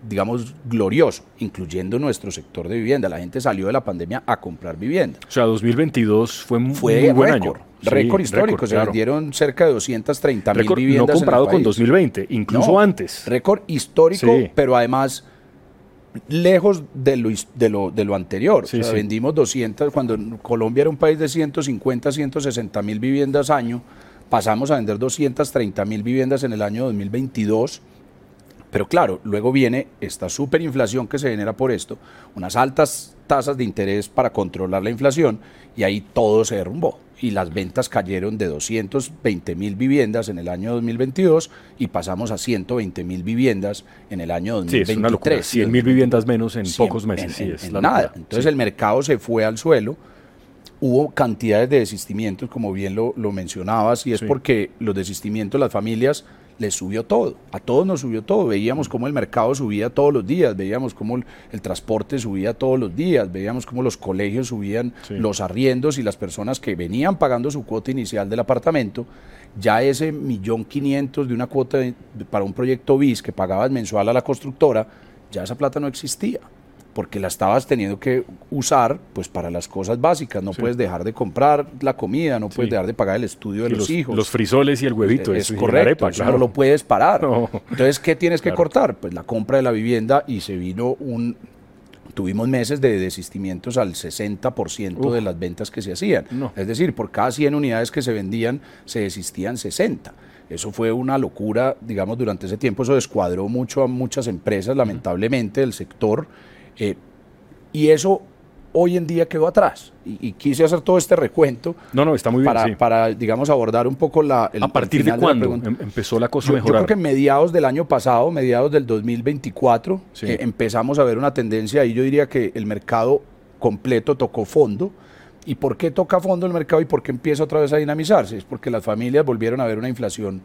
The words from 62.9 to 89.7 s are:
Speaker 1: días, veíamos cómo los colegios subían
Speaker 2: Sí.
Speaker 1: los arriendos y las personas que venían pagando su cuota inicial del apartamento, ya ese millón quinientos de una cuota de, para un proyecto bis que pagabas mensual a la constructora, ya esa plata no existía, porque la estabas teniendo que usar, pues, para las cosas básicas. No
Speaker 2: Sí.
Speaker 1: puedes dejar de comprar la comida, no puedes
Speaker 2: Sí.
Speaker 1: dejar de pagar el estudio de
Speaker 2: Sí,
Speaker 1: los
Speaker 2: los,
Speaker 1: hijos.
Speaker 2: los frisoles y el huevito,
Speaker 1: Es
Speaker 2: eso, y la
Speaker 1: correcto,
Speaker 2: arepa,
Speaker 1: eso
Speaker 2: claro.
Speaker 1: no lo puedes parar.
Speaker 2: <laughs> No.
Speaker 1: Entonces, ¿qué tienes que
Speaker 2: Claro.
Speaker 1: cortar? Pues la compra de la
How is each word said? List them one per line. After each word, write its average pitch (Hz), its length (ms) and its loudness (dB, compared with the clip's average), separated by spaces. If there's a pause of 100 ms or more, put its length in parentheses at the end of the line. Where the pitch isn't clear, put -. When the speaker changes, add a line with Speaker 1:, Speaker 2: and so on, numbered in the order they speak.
Speaker 1:
días, 139 340 2
veíamos 101 360 -6
cómo 123 180 -6
los 123 140 -2
colegios 101 500 -4
subían 117 460 -4 (120)
Speaker 2:
Sí. 104 100 -10
Speaker 1:
los 104 260 -2
arriendos 127 560 0
y 131 60 -4
las 101 120 -2
personas 104 460 -8
que 101 140 -4
venían 117 440 -2
pagando 127 320 0
su 139 140 -8
cuota 110 260 -6
inicial 107 380 -4
del 110 100 -4
apartamento, 120 640 -2 (540)
ya 107 240 2
ese 143 300 0
millón 113 500 -4
quinientos 139 640 -4
de 123 60 -4
una 123 140 -4
cuota 131 320 -2
de, 123 140 -2 (360)
para 101 160 0
un 98 80 -6
proyecto 127 440 0
bis 135 240 2
que - 120 -10
pagabas 95 360 0
mensual 107 380 -2
a 117 60 2
la 123 80 2
constructora, 123 680 0 (440)
ya 92 120 -6
esa 104 120 -8
plata 143 260 -2
no 143 60 -4
existía, 202 520 -6 (540)
porque 101 260 -8
la 95 80 -4
estabas 104 400 0
teniendo 101 320 -2
que 127 240 0 (260)
usar, 131 480 2 (140)
pues, - 160 -8
para 85 240 -8
las 85 160 -8
cosas 98 320 -4
básicas. 147 420 -2
No 95 120 -6
Speaker 2:
Sí. 85 80 -8
Speaker 1:
puedes 123 160 -2
dejar 90 260 -4
de 110 80 -4
comprar 139 560 0 (140)
la 135 160 -2
comida, 131 420 -2
no 104 80 -6
puedes 110 220 -2
Speaker 2:
Sí. - 20 -2
Speaker 1:
dejar 95 160 0
de 113 60 -4
pagar 98 240 0
el 120 80 -2
estudio 104 380 -6
de 120 60 0
Speaker 2:
Sí, 117 60 0
Speaker 1:
los 107 60 -4
Speaker 2:
los, 104 80 -2
Speaker 1:
hijos. 143 260 -2
Speaker 2:
los 107 140 0
frisoles 127 520 2
y 139 40 -2
el 127 80 0
huevito, 107 400 2
Speaker 1:
Es 104 100 2
Speaker 2:
eso, 110 100 -4
y - 40 -4
la - 20 -6
Speaker 1:
correcto, 120 220 4 (240)
Speaker 2:
arepa, 87 40 2
Speaker 1:
eso 87 140 -8
Speaker 2:
claro. 123 100 2
Speaker 1:
no 131 40 4
lo 127 160 2
puedes 139 300 4
parar. 156 380 4
Speaker 2:
<laughs> - 20 -2
No. 120 260 2 (200)
Speaker 1:
Entonces, 139 300 2
¿qué 165 160 0
tienes 170 260 2
que - 80 0
Speaker 2:
Claro. - 80 -4
Speaker 1:
cortar? 170 380 2
Pues 87 180 -10
la 87 100 -10
compra 113 340 0
de 135 60 4
la 123 80 2